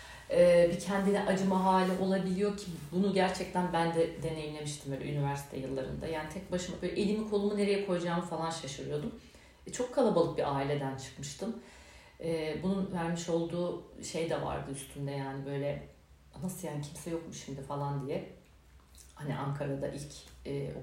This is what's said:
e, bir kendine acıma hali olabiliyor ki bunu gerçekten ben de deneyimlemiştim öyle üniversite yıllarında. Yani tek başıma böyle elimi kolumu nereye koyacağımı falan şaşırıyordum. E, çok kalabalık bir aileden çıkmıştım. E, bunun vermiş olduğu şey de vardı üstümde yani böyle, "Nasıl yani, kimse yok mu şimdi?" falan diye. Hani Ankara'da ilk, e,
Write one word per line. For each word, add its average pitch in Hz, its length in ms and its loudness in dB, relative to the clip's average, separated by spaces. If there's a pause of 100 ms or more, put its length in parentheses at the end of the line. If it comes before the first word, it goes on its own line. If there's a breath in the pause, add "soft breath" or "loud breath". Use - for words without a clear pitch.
(340 loud breath)
e, 175 380 10
bir 185 80 -2
kendine 196 460 2
acıma 190 400 4
hali 185 260 6 (100)
olabiliyor 190 560 2
ki - 80 -10 (260)
bunu 190 220 4
gerçekten 180 600 2
ben 165 220 4
de 160 280 2
deneyimlemiştim 151 720 -6
öyle 143 180 -4
üniversite 143 460 -2
yıllarında. 135 500 -4
Yani 160 220 -4
tek - 220 -8
başıma 180 300 -2
böyle 180 200 0
elimi 214 280 2
kolumu 208 280 2
nereye 202 280 2
koyacağımı 175 400 0
falan 160 240 -2
şaşırıyordum. 147 680 -6 (520 loud breath)
E, 180 40 -12
çok - 240 -2
kalabalık 180 420 4
bir 139 180 2
aileden 135 420 0
çıkmıştım. - 580 -8 (680 loud breath)
E, 156 400 -2
bunun 190 300 0
vermiş 170 360 -2
olduğu 170 540 0 (200)
şey 160 260 -2
de 151 120 0
vardı 139 300 -4
üstümde 139 400 -8
yani 139 340 -4
böyle, 143 420 -4 (560)
"Nasıl 180 240 -6
yani, 147 140 -4
kimse - 280 -10
yok 165 180 -4
mu - 60 -12
şimdi?" - 280 -10
falan 143 460 -4
diye. 180 220 -4 (840)
Hani 143 200 -4
Ankara'da 139 520 -2
ilk, 143 260 -8 (320)
e, 143 380 -4